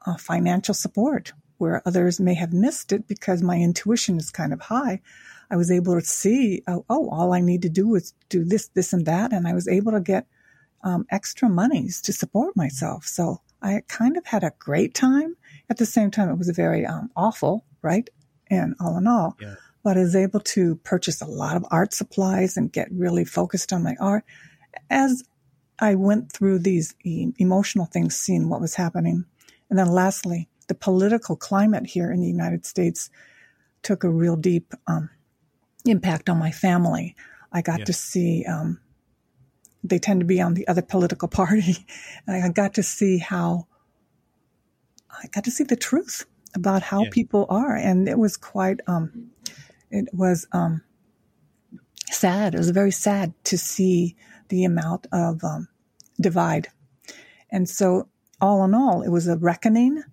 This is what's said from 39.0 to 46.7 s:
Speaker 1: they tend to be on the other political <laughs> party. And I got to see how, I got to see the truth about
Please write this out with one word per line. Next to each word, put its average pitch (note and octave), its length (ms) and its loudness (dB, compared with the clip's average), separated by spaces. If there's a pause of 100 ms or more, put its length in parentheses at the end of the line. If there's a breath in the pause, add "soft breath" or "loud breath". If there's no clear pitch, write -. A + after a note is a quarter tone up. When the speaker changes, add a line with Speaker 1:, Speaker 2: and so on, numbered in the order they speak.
Speaker 1:
they F3+ 160 0
tend F#3+ 220 2
to F3 60 0
be F3+ 140 2
on F3 140 2
the F3+ 140 -2
other F3 140 2
political F3 460 0
<laughs> - 120 0
party. F#3 460 2 (400 loud breath)
And F#3 180 -2
I F3+ 60 0
got G3 240 0
to G#3 80 2
see F#3+ 360 0
how, E3+ 480 -2 (1400)
I - 180 -18
got - 160 -6
to A#3+ 60 -2
see C#4+ 140 0
the B3 120 0
truth - 500 -2 (280)
about F#3+ 280 2